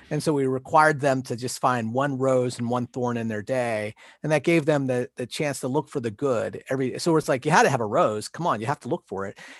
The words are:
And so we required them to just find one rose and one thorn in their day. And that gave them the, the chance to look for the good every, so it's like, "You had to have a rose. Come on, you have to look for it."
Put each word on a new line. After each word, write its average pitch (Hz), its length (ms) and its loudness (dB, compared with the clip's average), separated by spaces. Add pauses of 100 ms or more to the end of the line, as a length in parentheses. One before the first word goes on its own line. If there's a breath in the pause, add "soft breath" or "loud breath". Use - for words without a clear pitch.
(120)
And 151 100 -2
so 160 100 0
we 139 140 0
required 147 540 2
them 131 220 2
to 127 120 -8
just 120 240 -6
find 120 340 0
one 135 260 0
rose 127 420 2
and 117 100 -2
one 123 160 -2
thorn 120 300 -2
in 113 100 -4
their 107 160 -4
day. 113 540 -2 (260 loud breath)
And 151 80 -4
that 151 140 2
gave 170 200 4
them 143 220 2
the, 123 300 -2
the 127 100 -6
chance 143 320 -4
to - 80 -6
look 139 220 -2
for - 100 -8
the 117 140 -4
good 104 580 -2
every, 131 300 -2
so 165 160 2
it's 151 120 2
like, 135 160 0
"You 151 60 0
had 208 140 6
to 202 40 4
have 131 120 2
a 113 40 -2
rose. 110 440 0
Come 165 180 -6
on, 131 140 0
you 110 80 -4
have 147 100 -2
to - 100 -12
look 165 200 -4
for 98 180 -6
it." 107 140 -12 (200 loud breath)